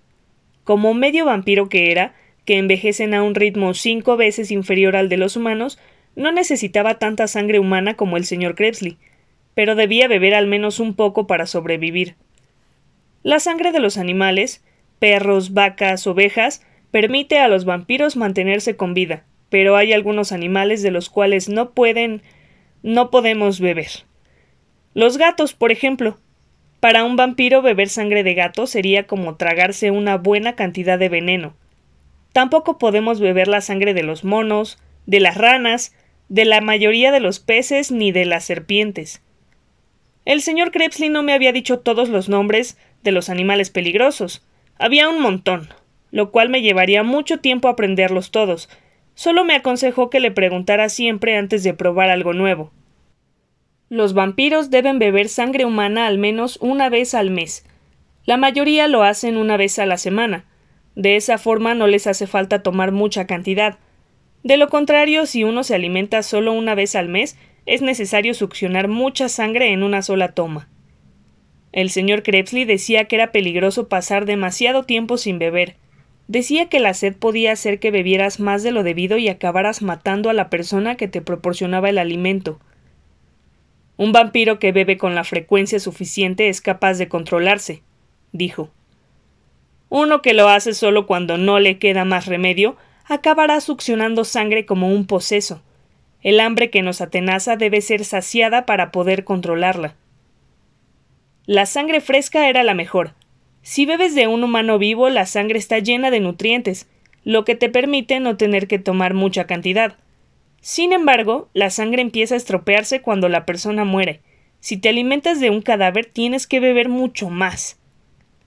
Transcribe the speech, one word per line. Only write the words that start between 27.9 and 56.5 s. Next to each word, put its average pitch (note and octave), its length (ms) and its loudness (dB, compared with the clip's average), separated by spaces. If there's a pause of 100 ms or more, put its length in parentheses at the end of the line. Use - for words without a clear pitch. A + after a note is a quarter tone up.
de F#3 120 0
gato F3+ 320 -2
sería G3 400 0
como F3 280 -6
tragarse F3+ 540 0
una G3+ 280 0
buena G#3 380 0
cantidad F3+ 440 -2
de F#3 100 2
veneno. F3 460 -2 (800)
Tampoco D#4 440 2
podemos A3 420 0
beber F#3 280 2
la G3+ 140 2
sangre G3 340 -4
de E3+ 80 -2
los D#3+ 200 -6
monos, G#3+ 540 -2 (300)
de G3 120 4
las F3+ 160 4
ranas, A#3+ 600 2 (340)
de G#3+ 160 2
la G#3+ 160 4
mayoría G#3+ 500 2
de C#4 80 4
los G3 200 -2
peces C4 520 0
ni G#3+ 200 0
de F3+ 140 0
las E3+ 180 -2
serpientes. F#3 800 -4 (1000)
El C#4+ 180 0
señor E4+ 300 0
Crepsley D#4+ 380 -2
no D4+ 140 -2
me C#4+ 100 2
había B3+ 200 4
dicho B3 260 -2
todos A#3 300 0
los G3 200 -2
nombres G#3 480 0 (240)
de G#3 100 0
los F3+ 180 0
animales F#3+ 420 0
peligrosos. F#3 720 -2 (320)
Había C#4+ 320 2
un E4 120 -2
montón, F#3 480 -2 (420)
lo G3+ 200 -2
cual A3+ 180 4
me C4 120 0
llevaría G3 400 4
mucho D4 380 -2
tiempo B3+ 300 2
aprenderlos F#3+ 600 0
todos. F#3+ 400 -2 (460)
Solo E4+ 300 2
me D#4+ 100 2
aconsejó B3 560 0
que C4+ 80 2
le A#3+ 100 2
preguntara F#3+ 600 0
siempre A3+ 480 -2
antes G3+ 260 -2
de F#3 100 0
probar F#3 360 0
algo F3+ 240 0
nuevo. F3+ 380 -2 (1160)
Los G#3+ 240 0
vampiros C4+ 560 0
deben C4 300 2
beber G3+ 300 2
sangre C4 340 -2
humana A3 440 0
al G3+ 100 0
menos A3 440 -2